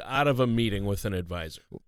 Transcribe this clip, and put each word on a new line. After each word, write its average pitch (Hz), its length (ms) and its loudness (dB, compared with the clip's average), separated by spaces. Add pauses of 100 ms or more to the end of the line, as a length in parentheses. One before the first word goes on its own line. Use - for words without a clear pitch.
out 135 200 2
of 135 140 4
a 127 80 6
meeting 113 380 2
with 101 180 -2
an 104 100 -2
advisor? 87 500 -6 (240)